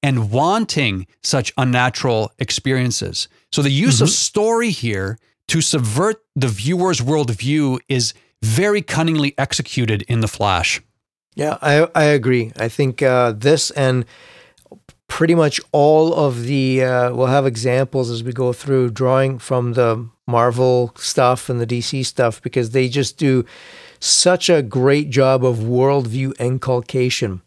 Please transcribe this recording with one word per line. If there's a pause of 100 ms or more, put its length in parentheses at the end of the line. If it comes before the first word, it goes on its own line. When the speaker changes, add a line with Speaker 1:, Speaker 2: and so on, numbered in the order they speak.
Speaker 1:
and
wanting (160)
such
unnatural
experiences. (240)
So
the
use
of
Speaker 2:
Mm-hmm.
Speaker 1:
story
here (300)
to
subvert (100)
the
viewer's
worldview (100)
is (280)
very
cunningly
executed
in
The
Flash. (560)
Speaker 2:
Yeah,
I,
I
agree.
I
think,
uh,
this
and (1000)
pretty
much (100)
all
of
the,
uh,
we'll
have
examples
as
we
go
through,
drawing
from
the (180)
Marvel
stuff
and
the
D
C
stuff,
because
they
just
do (560)
such
a
great
job
of
worldview
inculcation.